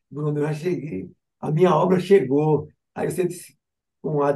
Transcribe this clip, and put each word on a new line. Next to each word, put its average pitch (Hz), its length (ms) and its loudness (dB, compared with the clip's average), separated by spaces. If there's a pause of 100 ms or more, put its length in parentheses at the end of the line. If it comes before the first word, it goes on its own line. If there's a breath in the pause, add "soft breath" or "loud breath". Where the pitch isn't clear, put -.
Bruno, 147 300 -4
eu 147 80 0
já 156 60 -2
cheguei, 151 580 -6 (280)
a 151 120 -6
minha 165 240 4
obra 185 240 2
chegou." 151 720 2 (240)
Aí 180 180 -6
você 180 160 -2
disse, - 300 -12 (440)
com 151 220 -2
ar 143 120 2